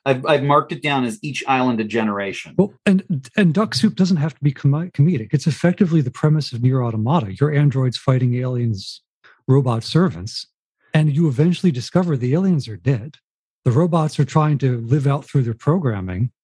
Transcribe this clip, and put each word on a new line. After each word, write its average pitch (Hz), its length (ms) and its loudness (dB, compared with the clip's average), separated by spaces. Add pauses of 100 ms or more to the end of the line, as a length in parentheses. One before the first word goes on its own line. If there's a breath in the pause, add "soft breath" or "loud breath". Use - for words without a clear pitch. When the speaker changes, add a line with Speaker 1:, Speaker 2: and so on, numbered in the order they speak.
Speaker 1:
I've, 131 200 0
I've 147 180 2
marked 147 280 2
it 170 100 -8
down 139 240 -2
as 107 160 -6
each 147 260 -8
island 127 320 0
a 110 40 -2
generation. 101 760 -4
Speaker 2:
Well, 196 160 0 (120)
and, 185 500 0
and 175 180 4
Duck 220 220 -2
Soup - 200 0
doesn't 185 220 2
have 147 180 -2
to - 80 -12
be 147 80 2
com-, 147 400 -2
comedic. 143 400 0
It's 151 160 0
effectively 170 540 2
the 120 100 -4
premise 151 420 0
of 117 80 -6
Nier 127 220 2
Automata. 110 560 -2
Your 147 140 2
androids 131 440 2
fighting 123 380 0
aliens, 120 680 -4 (460 soft breath)
robot 127 360 2
servants, 120 640 -2 (460)
and 151 220 2
you 165 120 2
eventually 160 440 2
discover 151 460 -2
the 123 160 -2
aliens 175 340 0
are 104 100 -12
dead. 123 400 -4 (460)
The 127 80 2
robots 156 480 0
are 139 60 2
trying 151 340 2
to 127 220 0
live 131 240 0
out 143 200 0
through 135 180 0
their 117 100 -2
programming 113 760 -2 (120)